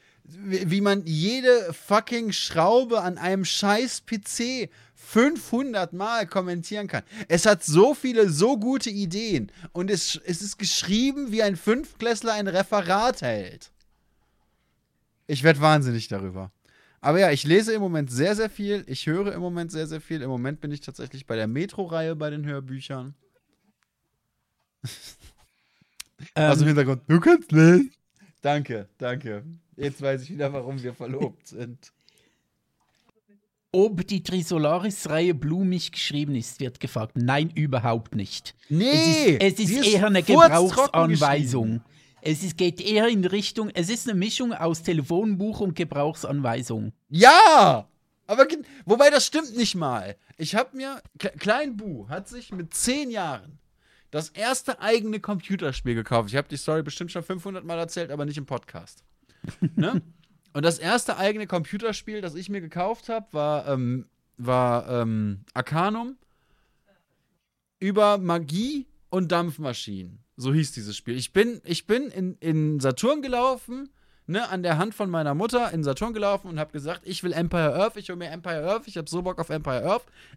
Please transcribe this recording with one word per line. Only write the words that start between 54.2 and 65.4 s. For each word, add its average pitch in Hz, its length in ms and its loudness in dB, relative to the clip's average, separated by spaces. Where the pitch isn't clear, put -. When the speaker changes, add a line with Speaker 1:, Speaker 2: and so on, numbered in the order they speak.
Speaker 1:
erste 240 500 -4
eigene 214 400 -2
Computerspiel 165 720 -6
gekauft. 113 360 -2
Ich 120 80 -4
hab 143 100 -4
die 147 100 -10
Story 156 240 -2
bestimmt 156 300 -10
schon 175 120 -8
fünfhundert 185 420 -10
Mal 170 120 -6
erzählt, 165 340 -8
aber 147 140 -6
nicht 147 120 -6
im 139 80 -10
Podcast. - 580 -12
<laughs> - 320 -4
Ne? 175 260 0
Und 143 100 -4
das 165 160 2
erste 208 380 -2
eigene 208 300 -2
Computerspiel, 208 720 -6
das 170 120 -10
ich 175 160 -12
mir 202 120 -6
gekauft 175 480 -6
hab, 226 240 -6
war, 151 340 -2
ähm, 127 380 -2
war, 123 520 0
ähm, 110 520 -2